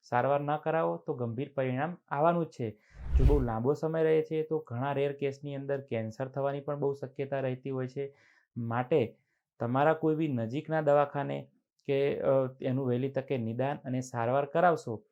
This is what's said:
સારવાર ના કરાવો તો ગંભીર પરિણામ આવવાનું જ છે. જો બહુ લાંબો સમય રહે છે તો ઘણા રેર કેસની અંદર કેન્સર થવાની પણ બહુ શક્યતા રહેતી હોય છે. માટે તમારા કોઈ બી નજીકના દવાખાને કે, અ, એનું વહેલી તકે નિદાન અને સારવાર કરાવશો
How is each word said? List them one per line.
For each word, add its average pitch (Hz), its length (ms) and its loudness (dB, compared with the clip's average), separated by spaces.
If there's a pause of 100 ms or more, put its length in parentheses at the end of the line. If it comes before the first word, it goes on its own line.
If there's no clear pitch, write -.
સારવાર 135 380 2
ના 147 160 -2
કરાવો 165 400 -2
તો 160 160 -8
ગંભીર 123 420 -6
પરિણામ 135 420 -2 (120)
આવવાનું 165 360 2
જ - 40 -14
છે. 117 200 -6 (480)
જો 135 80 8
બહુ 147 140 8
લાંબો 120 340 0
સમય 160 300 0
રહે 156 180 4
છે 156 220 -2
તો 156 240 -2
ઘણા 127 240 -2
રેર 139 220 0
કેસની 139 420 -6
અંદર 139 260 -4
કેન્સર 117 460 -4
થવાની 139 340 -2
પણ 143 180 -6
બહુ 143 140 0
શક્યતા 135 460 -6
રહેતી 131 300 -4
હોય 131 180 -2
છે. 139 260 -8 (440)
માટે 120 600 0 (420)
તમારા 135 340 2
કોઈ 156 220 0
બી 160 120 0
નજીકના 143 540 -2
દવાખાને 143 680 2 (380)
કે, 139 340 2
અ, 139 120 2 (300)
એનું 131 260 0
વહેલી 123 220 0
તકે 135 280 -2
નિદાન 123 480 -2
અને 127 160 -2
સારવાર 127 440 0
કરાવશો 165 680 0